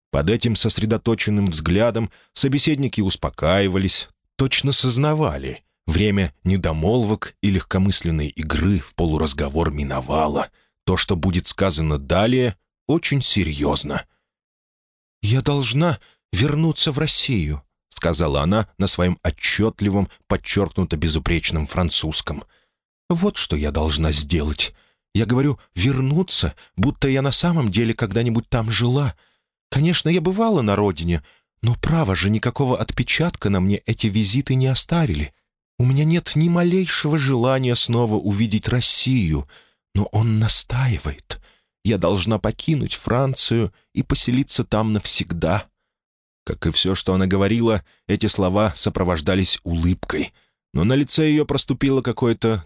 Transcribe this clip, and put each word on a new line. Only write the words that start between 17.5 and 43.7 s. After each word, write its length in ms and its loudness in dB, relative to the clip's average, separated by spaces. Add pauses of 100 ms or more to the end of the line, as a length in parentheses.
сказала 400 0
она 260 0 (120)
на 80 0
своем 360 0
отчетливом, 880 0 (180)
подчеркнуто 720 -2
безупречном 680 0
французском. 800 -2 (640)
«Вот 260 0
что 200 -2
я 140 -2
должна 400 0
сделать. 640 -2 (400)
Я 120 0
говорю 340 0 (140)
«вернуться», 800 0 (220)
будто 320 0
я 120 2
на 100 0
самом 400 0
деле 220 0
когда-нибудь 560 -2
там 220 0
жила. 440 0 (560)
Конечно, 380 0
я 140 2
бывала 400 2
на 140 2
родине, 460 0 (400)
но, 120 2
право 420 0
же, 140 0
никакого 480 0
отпечатка 720 -2
на 100 2
мне 240 2
эти 220 -2
визиты 480 0
не 140 2
оставили. 640 0 (440)
У 60 2
меня 200 4
нет 320 0
ни 120 4
малейшего 720 2
желания 560 2
снова 400 2
увидеть 540 0
Россию, 800 0 (480)
но 100 2
он 340 0
настаивает. 1000 -2 (460)
Я 140 2
должна 400 0
покинуть 560 -2
Францию 800 -2 (180)